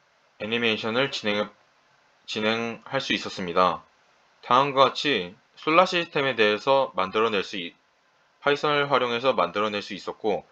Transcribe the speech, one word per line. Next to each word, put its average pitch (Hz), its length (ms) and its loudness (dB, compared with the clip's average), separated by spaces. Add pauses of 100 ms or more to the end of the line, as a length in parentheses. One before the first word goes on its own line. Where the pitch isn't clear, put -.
(380)
애니메이션을 117 720 -2
진행, 104 400 -2 (760)
진행할 113 720 -4
수 - 120 -4
있었습니다. 90 720 -2 (580)
다음과 135 420 4
같이 113 520 -2 (180)
솔라 170 320 4
시스템에 165 480 -2
대해서 113 640 2
만들어낼 101 480 0
수 - 120 -10
있-, 85 200 -10 (640)
파이썬을 143 500 0
활용해서 123 420 2
만들어낼 101 480 0
수 98 140 -10
있었고, 90 580 -4